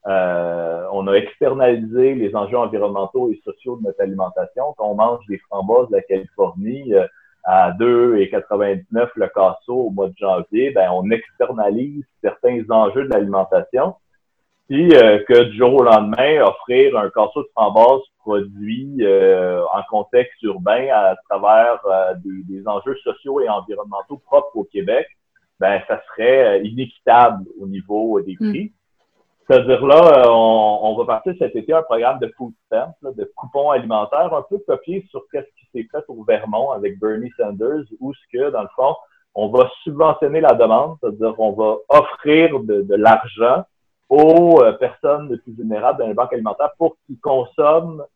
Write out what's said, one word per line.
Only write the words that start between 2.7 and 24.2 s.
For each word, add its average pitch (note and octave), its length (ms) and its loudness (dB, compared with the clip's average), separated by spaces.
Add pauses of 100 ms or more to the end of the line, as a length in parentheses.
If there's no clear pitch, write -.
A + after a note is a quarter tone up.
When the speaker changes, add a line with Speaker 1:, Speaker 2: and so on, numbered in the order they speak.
Speaker 1:
et - 140 -8
sociaux B2 300 -12
de A2+ 80 -12
notre G2+ 180 -6
alimentation. G2 720 -6
Quand G#2+ 140 -6
on G#2 60 -6
mange A#2 340 -2
des F#2+ 80 -8
framboises A2 520 -2
de G2+ 80 0
la F#2+ 40 0
Californie, G2 920 -6
euh, F#2 100 4 (380)
à F#2 280 2
deux A#2+ 460 2
et G2 140 0
quatre-vingt-dix-neuf G2+ 840 -4
le C3+ 120 -4
casseau F#2+ 480 -2
au B2 160 -4
mois G2 160 -4
de F#2+ 100 -12
janvier, G2+ 540 -2
ben, F#2+ 200 0
on F#2 200 -2
externalise A#2 920 -4 (160)
certains A#2+ 520 -2
enjeux A2+ 340 0
de C3+ 40 -10
l'alimentation. G#2 840 -2 (760)
Puis, D#3+ 280 2
euh, G#2+ 320 8
que A#2+ 160 6
du G#2 140 -4
jour B2 180 4
au C3 80 6
lendemain, A#2+ 580 4
offrir B2+ 560 2
un G2+ 140 -2
casseau A2+ 320 -2
de - 120 -14
framboises A2+ 460 4 (180)
produit, G#2+ 840 -8
euh, F#2+ 600 2 (100)
en G2 160 -4
contexte B2 540 -2
urbain G#2 500 -2
à G2 240 2 (140)
travers, A2 560 2
euh, F#2+ 300 -2 (100)
des, F#2+ 300 -14
des G2 120 -12
enjeux A2 360 -8
sociaux C3+ 360 -8
et B2 100 -2
environnementaux G2+ 680 -10
propres - 380 -2